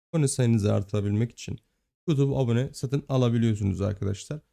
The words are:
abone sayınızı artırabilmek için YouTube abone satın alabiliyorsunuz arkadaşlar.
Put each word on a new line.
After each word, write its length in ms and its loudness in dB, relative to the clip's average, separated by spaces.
abone 160 2
sayınızı 460 2
artırabilmek 580 -2
için 260 -12
YouTube 300 2
abone 360 0
satın 360 -4
alabiliyorsunuz 720 2
arkadaşlar. 600 -4